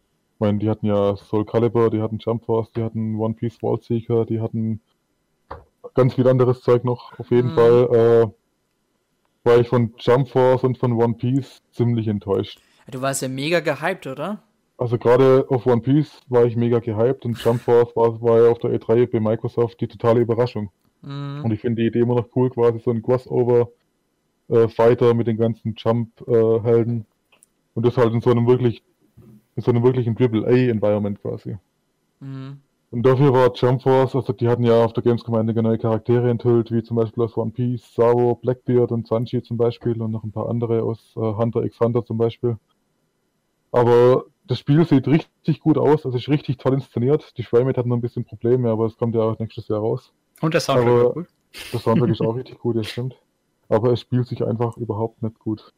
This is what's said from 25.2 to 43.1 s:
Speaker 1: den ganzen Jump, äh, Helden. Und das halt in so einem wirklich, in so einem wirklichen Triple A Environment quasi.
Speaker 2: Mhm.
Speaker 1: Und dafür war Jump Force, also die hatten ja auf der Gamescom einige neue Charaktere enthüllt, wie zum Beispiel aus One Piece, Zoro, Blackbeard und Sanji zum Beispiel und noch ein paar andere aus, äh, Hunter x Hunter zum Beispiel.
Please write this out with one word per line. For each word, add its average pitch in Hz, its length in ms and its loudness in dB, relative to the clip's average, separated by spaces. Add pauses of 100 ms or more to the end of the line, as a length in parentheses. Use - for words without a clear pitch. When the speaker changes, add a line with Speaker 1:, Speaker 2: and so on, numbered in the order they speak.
Speaker 1:
den 113 100 -2
ganzen 113 400 -4
Jump, 117 340 -2 (180)
äh, 113 340 2
Helden. 117 440 0 (680)
Und 113 120 -2
das 120 100 0
halt 117 180 2
in 120 60 -2
so 123 100 2
einem 120 160 2
wirklich, 123 380 0 (720)
in 117 80 -8
so 127 80 2
einem 120 100 2
wirklichen 123 320 0
Triple 110 320 0
A 117 40 0
Environment 104 720 0
quasi. 113 360 -10 (640)
Speaker 2:
Mhm. 135 380 -16 (340)
Speaker 1:
Und 120 100 -4
dafür 131 300 4
war 127 200 4
Jump 127 300 0
Force, 131 320 2
also 123 180 -2
die 117 140 -4
hatten 120 160 0
ja 117 220 4
auf 113 80 -2
der 113 100 -6
Gamescom 117 320 -2
einige 113 260 -2
neue 113 180 0
Charaktere 120 520 0
enthüllt, 117 400 0
wie 113 140 -2
zum 117 140 -8
Beispiel 113 260 -2
aus 110 120 -6
One 113 140 -4
Piece, 123 440 -6
Zoro, 120 420 2
Blackbeard 123 560 -2
und 117 160 -4
Sanji 120 340 -4
zum 120 140 -10
Beispiel 117 440 -2
und 110 120 -6
noch 113 100 -8
ein 110 80 -12
paar 110 180 -8
andere 113 360 -4
aus, 113 160 -6 (160)
äh, - 40 -10
Hunter 113 440 -2
x - 160 -10
Hunter 117 240 0
zum 113 120 -8
Beispiel. 113 420 -4 (1120)